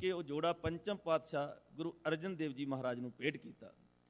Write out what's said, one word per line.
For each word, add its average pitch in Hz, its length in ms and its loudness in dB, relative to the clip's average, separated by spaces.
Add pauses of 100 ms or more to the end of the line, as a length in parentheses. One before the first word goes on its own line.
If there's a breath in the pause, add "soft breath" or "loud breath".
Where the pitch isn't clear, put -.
ਕੇ 185 100 2
ਉਹ 175 120 -2
ਜੋੜਾ 156 300 2
ਪੰਚਮ 170 420 -2
ਪਾਤਸ਼ਾਹ 156 800 0
ਗੁਰੂ 165 320 -4
ਅਰਜਨ 165 280 0
ਦੇਵ 156 160 0
ਜੀ 135 140 -4
ਮਹਾਰਾਜ 127 340 0
ਨੂੰ 123 120 -6
ਭੇਟ 143 260 -2
ਕੀਤਾ। - 360 -16 (360)